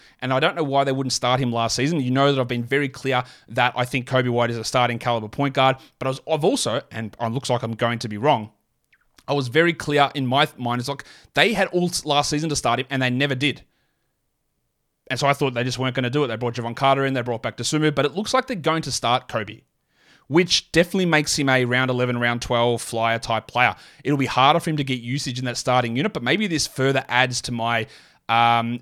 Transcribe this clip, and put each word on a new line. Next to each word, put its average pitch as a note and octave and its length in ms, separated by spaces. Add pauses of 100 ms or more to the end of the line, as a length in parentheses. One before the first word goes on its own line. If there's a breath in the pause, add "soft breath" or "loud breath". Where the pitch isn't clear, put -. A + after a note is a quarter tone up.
(220 soft breath)
and B2+ 100
I C3 80
don't E3+ 160
know E3+ 80
why C#3 200
they C#3 80
wouldn't C3 220
start B2+ 260
him B2+ 120
last A#2 240
season. D3 260
You B2 100
know C#3 200
that C3+ 80
I've B2 80
been A#2+ 160
very C#3 260
clear C3 340 (240 loud breath)
that B2 280
I B2 80
think B2 240
Coby B2+ 220
White A#2+ 220
is A#2 60
a A2+ 60
starting A#2+ 360
caliber A#2 280
point C#3 280
guard, C3 220 (200 loud breath)
but C3 100
I - 20
was, C3 120 (100)
I've D3+ 120
also, C#3 380 (100)
and A2+ 280
it A#2 120
looks B2 180
like B2 140
I'm A2+ 100
going A#2 260
to A#2 80
be G#2 100
wrong, A2+ 340 (800)
I C#3 40
was C#3 160
very D#3+ 240
clear C#3+ 420
in C#3 100
my C3 200
th-, - 120
mind. A#2+ 220
It's A#2+ 80
like C#3 160 (300 loud breath)
they F3+ 180
had G3 160
all F3 220
s-, - 160
last D3 240
season D#3 180
to D3+ 80
start A#2+ 240
him, C3 100
and C3+ 120
they B2+ 80
never C3+ 260
did. B2+ 260 (1500)
And C3 120
so C#3+ 80
I C#3+ 60
thought C3+ 200
they B2 120
just B2 120
weren't B2+ 180
gonna B2+ 140
do D3 140
it. C3+ 40
They A2+ 100
brought A#2+ 160
Javon A#2 240
Carter C#3 280
in, C3+ 80
they C3 80
brought A#2 220
back A#2 140
Dosunmu, D3+ 360
but C#3 120
it C#3 100
looks G#3+ 180
like B3+ 140
they're B3+ 80
going D#3 280
to C3+ 80
start A#2+ 360
Coby, G#2+ 360 (640 soft breath)
which E3+ 440
definitely E3+ 360
makes D3+ 300
him C#3 120
a B2+ 160
round B2+ 260
eleven, B2 260
round A#2+ 240
twelve A#2+ 400
flyer A2+ 380
type A2+ 280
player. A#2+ 280 (300 loud breath)
It'll C#3+ 120
be C3+ 100
harder C#3+ 340
for E3+ 80
him D#3 80
to C#3+ 80
get C3 160
usage B2 380
in B2+ 40
that A#2+ 140
starting B2 400
unit, G3+ 160
but C#3+ 100
maybe G3 240
this D#3+ 180
further C3+ 440
adds B2 320
to - 100
my, A2+ 340 (440 loud breath)
um, A#2 520